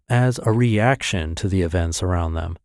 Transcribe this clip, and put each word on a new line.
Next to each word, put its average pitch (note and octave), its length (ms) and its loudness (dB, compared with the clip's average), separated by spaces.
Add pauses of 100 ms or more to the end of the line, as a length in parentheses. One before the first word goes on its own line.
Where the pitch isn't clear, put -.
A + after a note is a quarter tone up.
as B2 340 2
a A#2 80 2
reaction A2 840 0
to - 120 -4
the F#2+ 140 2
events E2+ 400 -2
around E2+ 320 -2
them. E2 320 -6